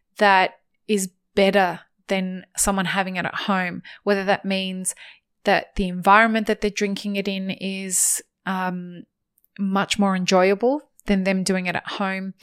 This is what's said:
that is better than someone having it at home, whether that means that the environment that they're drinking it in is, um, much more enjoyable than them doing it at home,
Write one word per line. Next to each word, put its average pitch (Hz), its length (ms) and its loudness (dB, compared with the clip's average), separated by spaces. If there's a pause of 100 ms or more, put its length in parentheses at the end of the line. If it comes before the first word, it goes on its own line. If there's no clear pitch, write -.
(160)
that 190 440 4 (280)
is 196 220 -2 (240)
better 190 460 2 (260)
than 185 400 -4 (100)
someone 190 300 0
having 185 300 -4
it 175 100 -2
at - 240 -8
home, 180 320 -2 (200)
whether 196 220 0
that 196 220 0
means 190 480 -4 (500)
that - 320 0
the 196 120 0
environment 208 580 4
that 214 140 -2
they're 208 220 -4
drinking 202 340 -4
it 196 120 -4
in 190 220 -4
is, 190 720 -4 (240)
um, 180 580 -6 (540)
much 196 400 -2
more 196 180 2
enjoyable 196 640 4 (240)
than 190 200 0
them 190 200 0
doing 185 220 -2
it 175 100 0
at - 100 -4 (140)
home, 190 320 -6 (100)